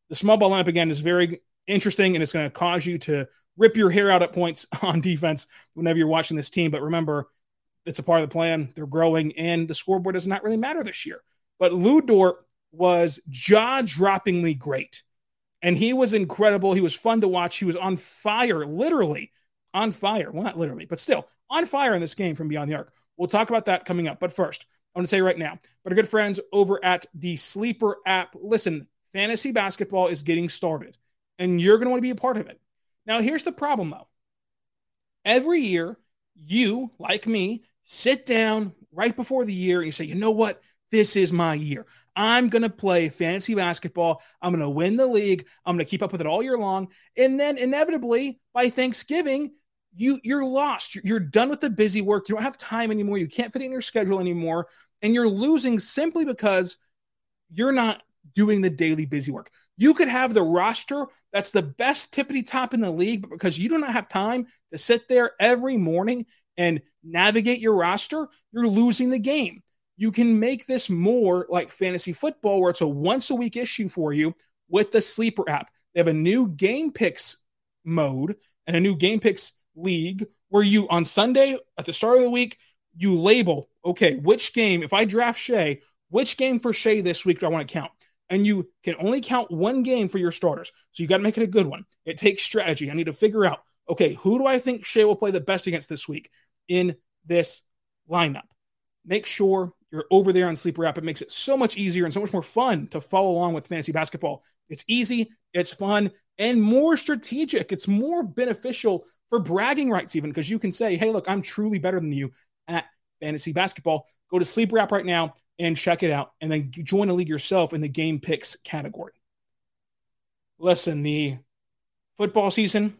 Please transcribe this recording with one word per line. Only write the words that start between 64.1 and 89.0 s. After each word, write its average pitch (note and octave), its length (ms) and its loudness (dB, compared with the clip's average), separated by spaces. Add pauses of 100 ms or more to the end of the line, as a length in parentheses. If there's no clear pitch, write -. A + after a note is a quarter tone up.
to E3 60 -10
sit - 320 2
there B3 300 4
every B3 360 2
morning G3+ 500 0 (300)
and E3+ 260 0 (220)
navigate G#3 560 2
your A3 160 2
roster, G3 540 -2 (240)
you're A#3 140 2
losing A#3 420 2
the B3+ 100 0
game. A#3+ 440 -2 (340)
You G#3+ 140 0
can A3+ 280 4
make A#3+ 280 -2
this B3+ 220 -2
more F3+ 600 2
like E3+ 220 -2
fantasy F3+ 420 -4
football, G3+ 480 0
where F3+ 100 4
it's F3 100 -2
a E3 60 2
once D#3+ 420 0
a C#4 60 -2
week A#3+ 220 -4
issue A3+ 320 -4
for D#3 240 -4
you D#3 220 0 (340)
with G3+ 220 2
the A3+ 100 4
Sleeper A3 480 -2
app. C#3+ 200 -4 (240)
They F3 60 2
have E3+ 80 4
a D#3+ 60 4
new G3 340 4
game A3 440 0
picks - 460 -2 (460)
mode D#3 540 -2 (300)
and E3+ 100 0
a E3+ 40 4
new G3 140 2
game F#3+ 240 2
picks G3+ 320 0 (220)
league F3+ 520 -4 (240)
where G3+ 140 4
you, G3+ 260 2
on E3+ 160 2
Sunday B3+ 520 2 (200)
at D#3 80 -8
the E3 80 -8
start A#3+ 240 4
of B3+ 60 4
the B3 60 2
week, A#3+ 280 -2 (380)
you F#3 200 2
label, F3 540 2 (160)
"Okay, F3 300 4
which D#3+ 380 2
game, F#3+ 300 2
if D3 80 -10
I G#3 140 2
draft A3+ 340 0
Shai, E3 400 0 (300)
which A#3 260 0
game C4 240 0
for A#3 140 0
Shai G#3+ 280 0
this F3 240 -2
week F3 140 2
do - 60 -2
I D#3+ 40 0
wanna D#3 160 -2
count?" C#3+ 260 -8 (380)
And G3+ 180 2
you G3 220 0 (140)
can E3+ 140 -4
only G#3+ 220 0